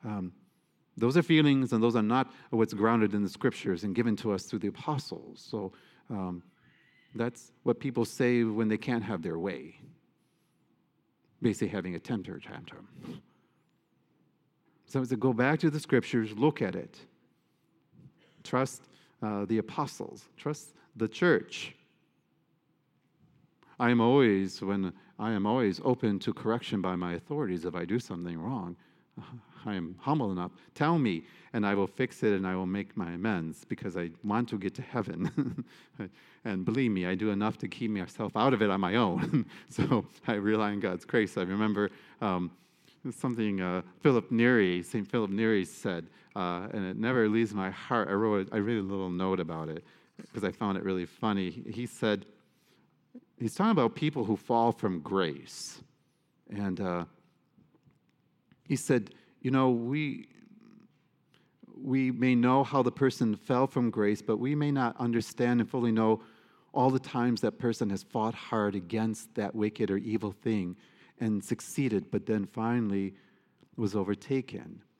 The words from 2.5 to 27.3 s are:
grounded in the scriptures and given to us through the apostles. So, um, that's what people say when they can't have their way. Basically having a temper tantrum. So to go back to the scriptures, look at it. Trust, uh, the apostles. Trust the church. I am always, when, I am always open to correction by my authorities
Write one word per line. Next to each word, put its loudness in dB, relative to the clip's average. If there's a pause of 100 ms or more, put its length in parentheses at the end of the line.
grounded 4
in 2
the 0
scriptures -2
and -2
given 2
to -2
us -4
through -6
the -4
apostles. -6
So, -8 (380)
um, -6 (720)
that's -6 (120)
what 0
people -2
say 2
when 0
they 0
can't -2
have -4
their -4
way. -8 (1700)
Basically 0
having -6
a -6
temper -8
tantrum. -16 (2000)
So -2
to -2
go 2
back 2
to 4
the -2
scriptures, 0
look 2
at -2
it. -10 (1500)
Trust, -2 (380)
uh, -2
the 2
apostles. -6 (120)
Trust -8 (220)
the -2
church. 0 (2000)
I 4
am 6
always, 4
when, -2 (260)
I -2
am 0
always 2
open 0
to -4
correction -2
by -2
my -4
authorities -4